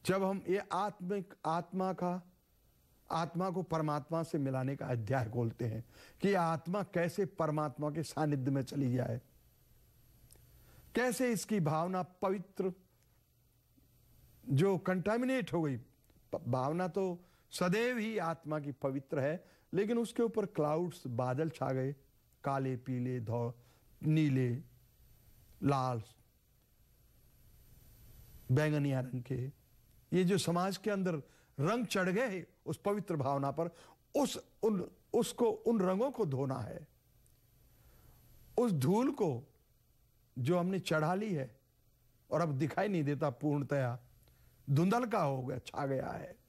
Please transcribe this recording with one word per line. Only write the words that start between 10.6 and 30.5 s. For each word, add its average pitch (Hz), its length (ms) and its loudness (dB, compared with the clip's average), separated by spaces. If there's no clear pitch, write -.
कैसे 247 380 2
इसकी 208 280 0
भावना 170 420 0
पवित्र 190 680 -4
जो 175 300 2
कंटामिनेट 220 760 0
हो 170 100 0
गई, 139 140 0
प-, - 720 -12
भावना 147 400 0
तो 180 360 -2
सदैव 226 480 0
ही 214 200 -2
आत्मा 156 420 -2
की 143 120 -6
पवित्र 139 480 -2
है, 151 240 0
लेकिन 214 240 2
उसके 233 240 0
ऊपर 220 240 2
क्लाउड्स, 151 600 -2
बादल 127 420 0
छा 135 240 -2
गए, 131 200 0
काले, 135 320 0
पीले, 127 440 -4
धौ-, 117 320 -4
नीले, 139 600 2
लाल, 127 400 2
बैंगनिया 143 480 2
रंग 127 220 -6
के, 131 300 -6
ये 180 120 4
जो 180 140 2
समाज 180 380 0